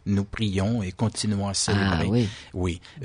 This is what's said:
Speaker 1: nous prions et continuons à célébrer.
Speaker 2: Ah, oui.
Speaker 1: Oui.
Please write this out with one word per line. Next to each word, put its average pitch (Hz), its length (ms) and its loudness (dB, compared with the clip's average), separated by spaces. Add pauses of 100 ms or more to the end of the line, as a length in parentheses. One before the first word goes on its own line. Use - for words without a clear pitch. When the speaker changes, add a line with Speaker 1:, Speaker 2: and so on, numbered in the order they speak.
Speaker 1:
nous 101 180 2
prions 104 600 0
et 92 80 -4
continuons 104 560 0
à 98 60 -2
célébrer. 98 540 2
Speaker 2:
Ah, - 20 0
oui. 113 180 4 (260)
Speaker 1:
Oui. 90 280 -2 (240)